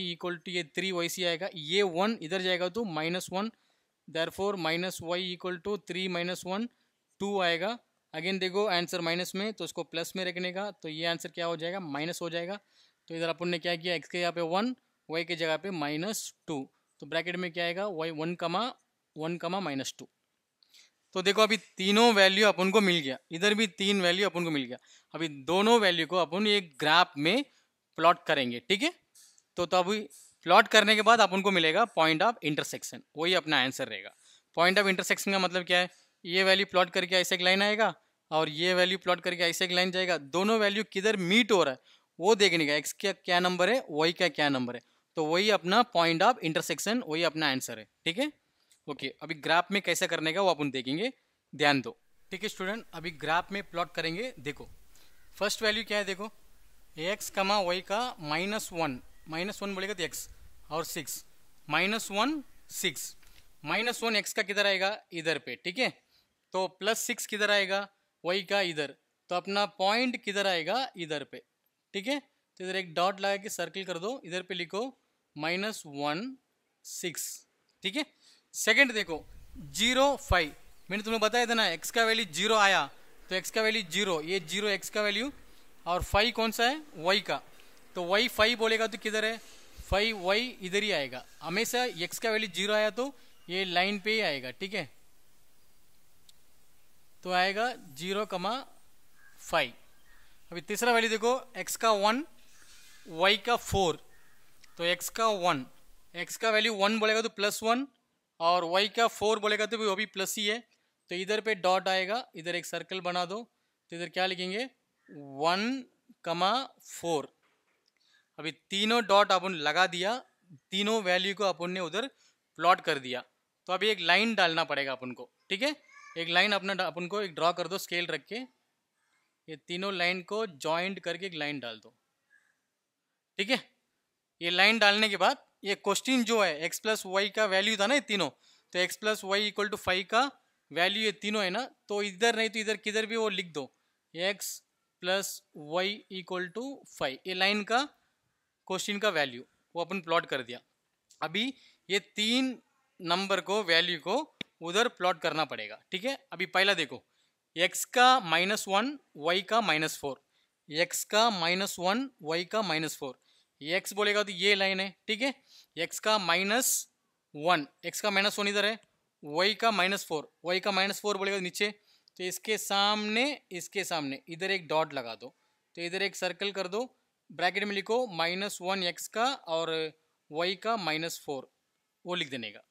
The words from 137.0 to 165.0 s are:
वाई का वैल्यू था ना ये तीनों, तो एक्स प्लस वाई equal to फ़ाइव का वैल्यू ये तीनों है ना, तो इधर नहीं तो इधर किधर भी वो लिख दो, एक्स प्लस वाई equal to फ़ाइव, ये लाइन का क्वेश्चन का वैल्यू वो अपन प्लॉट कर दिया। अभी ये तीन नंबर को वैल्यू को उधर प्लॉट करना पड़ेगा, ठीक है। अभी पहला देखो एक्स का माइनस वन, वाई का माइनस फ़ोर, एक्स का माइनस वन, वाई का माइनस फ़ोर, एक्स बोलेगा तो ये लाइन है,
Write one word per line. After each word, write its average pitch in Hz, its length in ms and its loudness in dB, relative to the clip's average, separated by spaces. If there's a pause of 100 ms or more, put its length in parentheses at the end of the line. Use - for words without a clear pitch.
वाई 196 240 2
का 220 160 0
वैल्यू 202 300 2
था 196 100 2
ना 247 80 4
ये 285 80 4
तीनों, 190 260 0 (440)
तो 180 60 -2
एक्स 180 180 0
प्लस 214 280 -2
वाई 202 260 0
equal 202 200 -4
to 208 80 -4
फ़ाइव 185 320 -2
का 220 100 4 (500)
वैल्यू 190 320 0
ये 214 120 0
तीनों 214 300 -2
है 180 60 0
ना, 196 120 -4 (260)
तो 208 140 -2
इधर 208 340 2
नहीं 220 140 0
तो 214 80 -6
इधर 214 200 -2
किधर 214 280 -2
भी 220 100 -4
वो 220 140 0
लिख 185 220 -6
दो, 147 120 -6 (500)
एक्स 185 480 -6 (400)
प्लस 185 400 -2 (140)
वाई 180 460 -4 (100)
equal 185 400 -6
to 233 120 -8 (240)
फ़ाइव, 135 380 -6
ये 185 80 -6
लाइन 202 300 2
का 233 180 2 (840)
क्वेश्चन 202 300 -4
का 214 120 0
वैल्यू 135 340 -2 (300)
वो 170 100 -4
अपन 185 160 -6
प्लॉट 165 260 0
कर 135 160 -4
दिया। 120 180 -12 (600)
अभी 202 320 -4 (360)
ये 190 100 0 (180)
तीन 240 400 0 (440)
नंबर 185 420 0
को 202 220 0
वैल्यू 170 360 2
को 190 160 -2 (460)
उधर 190 280 2
प्लॉट 180 300 -2
करना 156 260 0
पड़ेगा, 110 340 -10 (120)
ठीक 185 120 -6
है। 269 140 -4 (140)
अभी 175 160 -4
पहला 190 280 4
देखो 143 280 -4 (520)
एक्स 180 300 0
का 254 360 6
माइनस 180 460 0
वन, 226 300 0 (180)
वाई 170 260 0
का 214 200 0
माइनस 156 360 0
फ़ोर, 139 220 -8 (480)
एक्स 165 380 -2
का 220 260 4
माइनस 180 460 -2
वन, 208 320 -2 (120)
वाई 165 240 -4
का 214 180 -2
माइनस 156 320 -2
फ़ोर, 135 240 -10 (400)
एक्स 170 320 -4
बोलेगा 208 300 2
तो 202 100 -8
ये 190 220 2
लाइन 190 260 0
है, 190 140 -6 (120)